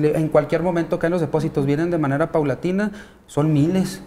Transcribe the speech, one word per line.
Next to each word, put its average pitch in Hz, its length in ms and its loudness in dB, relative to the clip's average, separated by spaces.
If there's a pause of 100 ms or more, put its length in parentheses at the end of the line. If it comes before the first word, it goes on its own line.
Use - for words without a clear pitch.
Le-, 151 140 2
en 156 120 0
cualquier 156 340 2
momento 170 380 -2
caen 165 120 0
los 180 80 -2
depósitos, 151 460 -2
vienen 151 240 0
de 170 80 0
manera 151 320 0
paulatina, 175 600 -2 (340)
son 156 260 0
miles 170 540 2